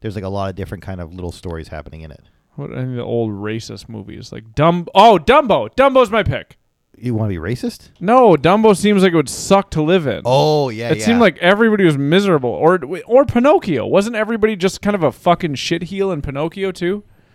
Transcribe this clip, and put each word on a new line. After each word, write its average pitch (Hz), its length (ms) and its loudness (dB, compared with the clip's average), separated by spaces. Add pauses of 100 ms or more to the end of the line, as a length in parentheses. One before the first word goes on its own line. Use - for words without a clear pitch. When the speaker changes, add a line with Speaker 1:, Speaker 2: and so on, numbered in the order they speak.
Speaker 1:
There's, 107 140 -10
like, 98 100 -10
a 95 40 -8
lot 98 220 -6
of 92 40 -10
different 92 280 -10
kind 95 180 -12
of 85 140 -14
little 87 180 -10
stories 82 360 -12
happening 78 340 -16
in 78 80 -18
it. - 100 -20 (360)
Speaker 2:
What, 139 160 -12
any 127 180 -8
of 123 60 -8
the 120 60 -8
old 113 280 -4
racist 107 580 -10
movies, 110 440 -16
like 113 220 -18
Dumb-, 170 400 0
oh, 208 240 8
Dumbo! 185 560 2
Dumbo's 262 360 2
my 214 120 0
pick. - 360 -8 (400)
Speaker 1:
You 120 160 -6
wanna 107 160 -2
be 90 80 -4
racist? 117 500 -8 (120)
Speaker 2:
No, 226 360 4
Dumbo 196 400 4
seems 202 260 2
like 185 120 4
it - 20 4
would 147 140 0
suck - 400 0
to 160 120 -4
live 165 240 0
in. 101 200 -4
Speaker 1:
Oh, 147 420 2
yeah, 113 220 -6
Speaker 2:
It - 80 -2
Speaker 1:
yeah. 110 80 -6
Speaker 2:
seemed 233 140 2
like 202 180 2
everybody 202 460 2
was 156 120 4
miserable. 147 540 2
Or, 151 280 2 (280)
or 262 180 4
Pinocchio. 240 600 0
Wasn't 196 280 0
everybody 220 420 -2
just 180 260 -4
kind 208 120 -2
of 185 80 -4
a 135 80 2
fucking 170 440 -2
shitheel 185 580 -6
in 151 80 -6
Pinocchio, 160 520 -6
too? 185 300 -6 (320)